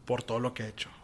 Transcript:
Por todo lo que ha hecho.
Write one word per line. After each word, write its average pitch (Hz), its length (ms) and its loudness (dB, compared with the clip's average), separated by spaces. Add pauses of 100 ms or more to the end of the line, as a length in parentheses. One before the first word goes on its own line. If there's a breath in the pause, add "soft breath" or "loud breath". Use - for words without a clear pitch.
Por 123 180 2
todo 113 180 2
lo 123 120 2
que 113 120 -4
ha 110 40 -4
hecho. - 220 -6 (140)